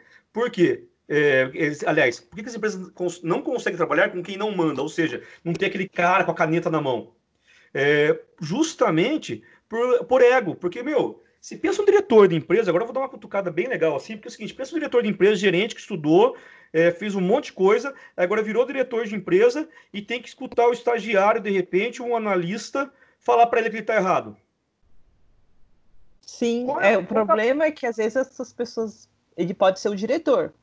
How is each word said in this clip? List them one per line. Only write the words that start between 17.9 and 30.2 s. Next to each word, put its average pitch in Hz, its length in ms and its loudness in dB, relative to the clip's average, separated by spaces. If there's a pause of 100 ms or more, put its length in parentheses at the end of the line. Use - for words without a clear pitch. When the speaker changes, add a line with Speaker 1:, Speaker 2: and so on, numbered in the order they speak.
Speaker 1:
agora 190 260 0
virou 214 220 0
diretor 254 400 -4
de 208 100 -8
empresa 233 540 2 (240)
e 202 80 -10
tem 233 220 -8
que - 60 -20
escutar 240 400 0
o 247 40 2
estagiário, 220 680 0
de 208 120 -4
repente, 196 500 -2
um 240 160 -4
analista, 208 720 -4 (280)
falar 233 280 4
pra 233 140 0
ele 226 100 -2
que 220 60 -10
ele 220 60 -8
tá 220 140 -2
errado. 143 400 0 (1800)
Speaker 2:
Sim, 240 460 -4
Speaker 1:
Qual 285 140 -4
é 202 120 4
Speaker 2:
é, - 20 2
Speaker 1:
a 196 40 2
Speaker 2:
o 175 80 -4
problema 220 580 0
é 311 60 0
que, 302 160 -8
às 233 100 -4
vezes, 220 200 -4
essas 262 360 -6
pessoas, 226 560 -10 (280)
ele 175 180 -4
pode 190 260 2
ser - 80 -4
o 208 80 -2
diretor, 226 560 -2 (100)